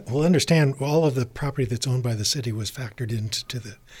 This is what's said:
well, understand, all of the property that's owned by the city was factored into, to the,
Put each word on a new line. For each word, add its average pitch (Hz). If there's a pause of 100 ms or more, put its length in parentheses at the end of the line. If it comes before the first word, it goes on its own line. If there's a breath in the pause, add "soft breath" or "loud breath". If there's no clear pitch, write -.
well, 139
understand, 160
all 147
of 147
the 127
property 135
that's 120
owned 127
by 117
the 104
city 123
was 107
factored 117
into, 110
to 127
the, 107 (240 loud breath)